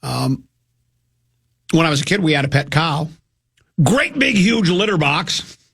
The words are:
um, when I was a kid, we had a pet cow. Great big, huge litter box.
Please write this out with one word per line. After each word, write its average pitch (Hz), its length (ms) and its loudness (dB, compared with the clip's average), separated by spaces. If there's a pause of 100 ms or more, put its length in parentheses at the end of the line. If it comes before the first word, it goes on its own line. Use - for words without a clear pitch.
um, 131 440 -4 (1200)
when 160 140 4
I 160 40 2
was 147 120 0
a - 40 -4
kid, 202 160 -2
we 160 120 0
had 143 120 0
a 139 40 -2
pet 139 220 0
cow. 151 380 -2 (720)
Great 220 360 2
big, 269 180 0
huge 202 340 2
litter 190 280 0
box. 151 600 -4 (160)